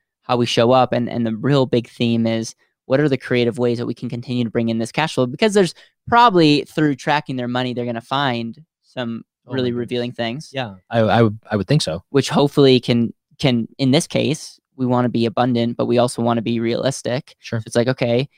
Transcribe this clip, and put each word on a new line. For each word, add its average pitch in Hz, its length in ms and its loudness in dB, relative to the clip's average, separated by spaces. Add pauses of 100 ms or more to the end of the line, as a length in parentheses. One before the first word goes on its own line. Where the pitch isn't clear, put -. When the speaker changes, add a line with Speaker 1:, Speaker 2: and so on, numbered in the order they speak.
(220)
Speaker 1:
how 127 160 -2
we 120 80 2
show 117 260 4
up. 127 220 4
And, 120 160 -2
and 117 160 -2
the 113 100 -2
real 131 300 2
big 117 240 0
theme 117 380 0
is, 113 260 -4 (320)
what 131 140 2
are 151 100 2
the 131 80 0
creative 120 400 0
ways 120 220 0
that 120 80 -6
we 120 80 -6
can 123 140 -10
continue 123 340 -6
to 113 60 -4
bring 117 200 -2
in 113 80 -2
this 117 140 -4
cash 156 240 -4
flow? 127 100 0
Because 190 300 0
there's 190 180 2 (340)
probably, 180 580 4
through 151 300 0
tracking 147 400 -2
their 123 120 -6
money, 123 260 -4
they're 120 120 -6
gonna 117 160 -6
find 123 640 -4 (200)
some 117 400 -10 (240)
Speaker 2:
Oh 123 40 -20
my 131 40 -6
Speaker 1:
really 127 160 -2
Speaker 2:
goodness. 120 80 -4
Speaker 1:
revealing 120 320 -4
things. 120 420 -8
Speaker 2:
Yeah, 120 220 -8 (160)
I, 117 80 0
I 110 240 4
would, 110 160 0 (100)
I 110 60 -2
would 98 120 -2
think 147 140 2
so. 185 300 -6
Speaker 1:
Which 135 180 0
hopefully 143 500 4
can, 117 320 0 (280)
can, 120 280 0 (120)
in 135 120 2
this 160 140 2
case, - 540 -6 (160)
we 131 100 -4
wanna 123 240 0
be 117 160 0
abundant, 120 500 0
but 120 120 -4
we 120 100 2
also 120 240 0
wanna 117 220 0
be 117 160 -2
realistic. 120 800 -4
Speaker 2:
Sure. - 200 -8
Speaker 1:
So 110 60 -8
it's - 100 -10
like, 120 120 2
okay. 127 500 0